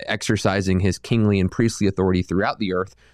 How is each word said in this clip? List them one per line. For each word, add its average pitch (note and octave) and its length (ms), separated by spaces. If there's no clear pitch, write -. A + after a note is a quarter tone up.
exercising G2 720
his F#2 180
kingly G#2+ 420
and F#2 120
priestly A2+ 340
authority F#2 380
throughout G2 340
the F#2+ 160
earth F#2 220